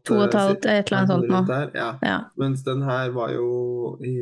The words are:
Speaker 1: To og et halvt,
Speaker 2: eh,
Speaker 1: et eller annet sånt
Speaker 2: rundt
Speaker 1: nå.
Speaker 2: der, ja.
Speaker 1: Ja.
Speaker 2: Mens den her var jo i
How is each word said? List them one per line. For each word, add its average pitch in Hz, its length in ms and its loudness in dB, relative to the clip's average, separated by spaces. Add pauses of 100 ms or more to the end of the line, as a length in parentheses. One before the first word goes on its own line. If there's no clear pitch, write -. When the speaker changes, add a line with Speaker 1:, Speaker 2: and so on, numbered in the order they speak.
Speaker 1:
To - 100 2
og 208 120 6
et - 60 0
halvt, 196 320 2
Speaker 2:
eh, 208 140 4
Speaker 1:
et 202 120 -2
eller 196 60 0
annet 190 140 4
sånt 180 160 2
Speaker 2:
rundt - 40 2
Speaker 1:
nå. 185 160 4
Speaker 2:
der, 135 280 -2
ja. - 140 -4 (140)
Speaker 1:
Ja. 92 160 0 (180)
Speaker 2:
Mens 135 260 -2
den 131 200 -2
her 127 280 -2
var 117 220 -4
jo 123 680 -4
i 127 200 -4